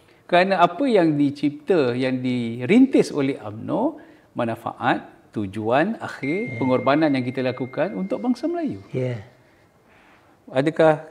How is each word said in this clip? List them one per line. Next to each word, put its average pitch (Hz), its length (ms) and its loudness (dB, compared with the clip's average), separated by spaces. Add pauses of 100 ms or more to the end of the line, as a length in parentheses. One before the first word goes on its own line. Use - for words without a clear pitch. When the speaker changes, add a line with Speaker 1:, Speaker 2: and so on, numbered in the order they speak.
(260)
Speaker 1:
Kerana 185 320 2
apa 175 240 2
yang 185 320 4
dicipta, 143 800 0
yang 131 240 -2
dirintis 127 960 2
oleh 139 240 0
umno, 110 640 -4 (320)
manfaat, 117 720 -4 (240)
tujuan 113 720 0
akhir, 139 360 -6 (100)
Speaker 2:
Ya. 120 100 -8
Speaker 1:
pengorbanan 135 560 2
yang 131 80 0
kita 127 160 -6
lakukan 131 560 -4
untuk 190 240 -4
bangsa 247 320 -2
Melayu. 269 400 -6
Speaker 2:
Ya. 123 320 -4 (1300)
Speaker 1:
Adakah 151 600 2